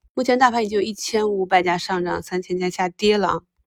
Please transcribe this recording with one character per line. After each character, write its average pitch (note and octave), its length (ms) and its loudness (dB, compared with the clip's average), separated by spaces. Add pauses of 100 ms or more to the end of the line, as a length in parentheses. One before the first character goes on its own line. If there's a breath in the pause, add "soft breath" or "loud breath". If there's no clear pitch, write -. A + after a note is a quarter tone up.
(160)
目 B3+ 80 0
前 B3 140 4
大 B3+ 140 6
盘 A3+ 140 0
已 - 20 -2
经 G#3 80 -4
有 G3+ 60 0
一 G#3+ 120 -4
千 G#3+ 380 -2
五 F#3+ 140 -2
百 F#3 180 4
家 F3 140 0
上 F3+ 260 -4
涨， E3+ 180 -4
三 F3+ 200 -6
千 F3+ 180 -6
家 F3+ 100 -2
下 F3+ 200 -2
跌 G#3 280 2
了 F#3+ 100 0
啊。 E3 140 -2 (260)